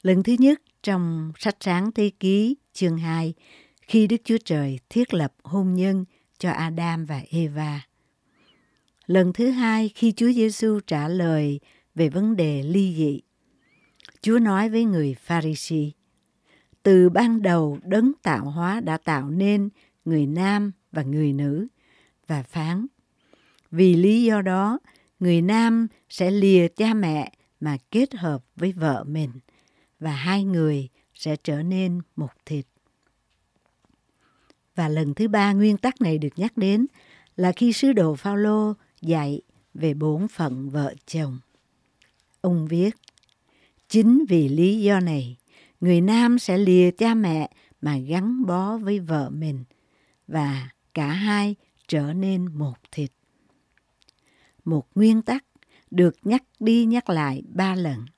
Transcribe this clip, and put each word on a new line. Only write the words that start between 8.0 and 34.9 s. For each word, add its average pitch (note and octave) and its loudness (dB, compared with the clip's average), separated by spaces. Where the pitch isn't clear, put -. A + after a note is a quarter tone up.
Lần F3+ 2
thứ A#3+ 0
hai A3 0
khi A3+ 0
Chúa A#3 2
Giêsu A3 0
trả D3 -4
lời D#3+ 0
về D#3+ 0
vấn G3+ 0
đề D3 -2
ly F3+ 0
dị. D3+ -2
Chúa A3+ 2
nói G#3+ 2
với A3+ 0
người D#3 0
Pha-ri-si, D#3 -4
"Từ F#3 8
ban A3 2
đầu E3 0
Đấng A3 2
tạo C#3 -2
hóa F3+ -4
đã D#3+ -4
tạo C#3+ -4
nên G3+ 0
người D3+ 0
nam G3 -2
và D#3 -6
người C#3+ -2
nữ," C#3+ -4
và C#3+ -6
phán, E3+ -6
"Vì F3 6
lý G#3+ 4
do G#3+ 2
đó, F#3+ 0
người E3+ 4
nam A3+ 2
sẽ F#3 -2
lìa F#3+ 6
cha A3 -2
mẹ D#3+ -2
mà D3+ -4
kết B3+ 0
hợp D#3+ -6
với F3+ -2
vợ D#3+ -2
mình, D3+ -4
và D#3+ -6
hai F3+ -2
người D#3 -2
sẽ D3+ -6
trở D3+ -4
nên F3+ -2
một D3 -8
thịt." D3 -8
Và E3 -2
lần D3+ -2